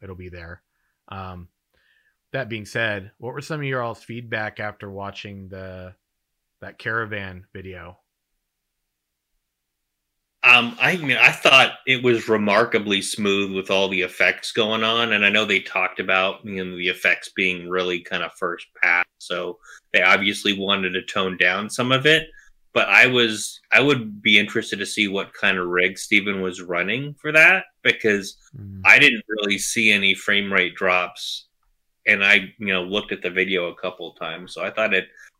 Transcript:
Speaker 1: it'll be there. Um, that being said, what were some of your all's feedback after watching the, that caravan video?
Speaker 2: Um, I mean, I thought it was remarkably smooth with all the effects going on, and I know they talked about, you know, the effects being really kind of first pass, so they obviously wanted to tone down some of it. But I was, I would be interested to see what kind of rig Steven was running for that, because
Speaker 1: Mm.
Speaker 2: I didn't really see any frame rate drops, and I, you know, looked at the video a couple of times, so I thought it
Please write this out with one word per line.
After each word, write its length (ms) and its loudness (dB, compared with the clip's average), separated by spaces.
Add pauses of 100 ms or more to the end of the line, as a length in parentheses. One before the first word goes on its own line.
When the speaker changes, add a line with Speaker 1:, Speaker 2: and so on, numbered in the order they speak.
Speaker 1:
it'll 140 -16
be 140 -16
there. 340 -18 (460)
Um, 400 -14 (840)
that 180 -6
being 160 -8
said, 540 -4
what 160 -12
were 60 -12
some 200 -8
of 60 -6
your 160 -2
all's 220 -8
feedback 560 -8
after 280 -10
watching 600 -12
the, 480 -14 (640)
that 180 -18
caravan 760 -8
video? 460 -16 (2500)
Speaker 2:
Um, 360 4
I 200 2
mean, 180 0
I 160 6
thought 540 4
it 160 0
was 260 2
remarkably 720 2
smooth 520 -2
with 180 -4
all 180 2
the 140 -2
effects 500 0
going 320 0
on, 280 0
and 120 4
I 60 6
know 160 2
they 140 2
talked 400 -4
about, 440 0
you 180 -6
know, 140 -10
the 120 -2
effects 460 0
being 320 -2
really 340 -2
kind 220 -6
of 120 -6
first 320 -6 (160)
pass, 240 2 (100)
so 420 -8 (360)
they 80 4
obviously 500 4
wanted 380 -2
to 120 -4
tone 360 -4
down 320 0
some 220 -2
of 120 2
it. 240 2 (460)
But 140 2
I 180 6
was, 520 0 (140)
I 80 6
would 400 2
be 180 6
interested 420 -2
to 60 -6
see 220 0
what 240 -4
kind 240 0
of 120 -2
rig 280 0
Steven 460 0
was 180 -6
running 540 -4
for 180 -8
that, 320 4 (180)
because 540 0 (180)
Speaker 1:
Mm. 300 -14
Speaker 2:
I 140 8
didn't 280 4
really 300 -2
see 360 0
any 220 2
frame 380 -2
rate 220 2
drops, 720 -2 (600)
and 160 4
I, 360 4
you 80 -8
know, 160 0
looked 300 -4
at 100 -8
the 80 -4
video 380 0
a 80 -10
couple 340 -10
of 80 -20
times, 340 -12
so 100 -10
I 80 -6
thought 220 -2
it 160 0 (320)